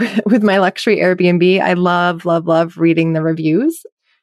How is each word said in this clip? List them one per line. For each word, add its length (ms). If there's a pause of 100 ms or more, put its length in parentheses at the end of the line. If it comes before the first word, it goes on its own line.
(240)
with 200
my 140
luxury 400
Airbnb. 640
I 120
love, 520
love, 220
love 320
reading 340
the 100
reviews. 640 (380)